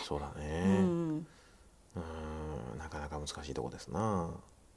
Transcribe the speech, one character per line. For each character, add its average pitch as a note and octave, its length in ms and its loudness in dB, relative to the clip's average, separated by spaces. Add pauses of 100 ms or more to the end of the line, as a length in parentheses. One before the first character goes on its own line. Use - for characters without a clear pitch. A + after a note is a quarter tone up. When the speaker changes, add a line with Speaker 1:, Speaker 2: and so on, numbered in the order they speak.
Speaker 1:
そ D2 120 -2
う D2 40 0
だ C#2+ 180 -4
ね。 D#2 260 0
Speaker 2:
う F#2+ 40 8
ん。 E3+ 580 4 (680)
Speaker 1:
う F2+ 40 -2 (760)
ん。 - 20 -6
な D#2 100 -8
か D2+ 100 -8
な D2 100 -4
か D2+ 100 -4
難 D2 80 -4
し - 60 -6
い D2 220 -6
と C2 80 0
こ A#1+ 80 -2
で - 80 -8
す - 100 -12
な。 F#2 420 2 (460)